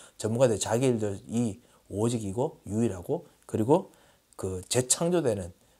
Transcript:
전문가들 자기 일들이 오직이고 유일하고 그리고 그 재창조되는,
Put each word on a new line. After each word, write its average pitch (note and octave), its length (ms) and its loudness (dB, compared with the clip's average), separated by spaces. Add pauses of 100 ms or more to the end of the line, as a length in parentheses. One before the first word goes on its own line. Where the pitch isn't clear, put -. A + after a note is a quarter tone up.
(180)
전문가들 A2+ 420 2
자기 A#2+ 280 0
일들이 G#2+ 760 -2 (260)
오직이고 A2 800 -2
유일하고 G#2 600 -2 (180)
그리고 C#3+ 480 2 (420)
그 F#2 320 -6
재창조되는, B2+ 880 0 (260)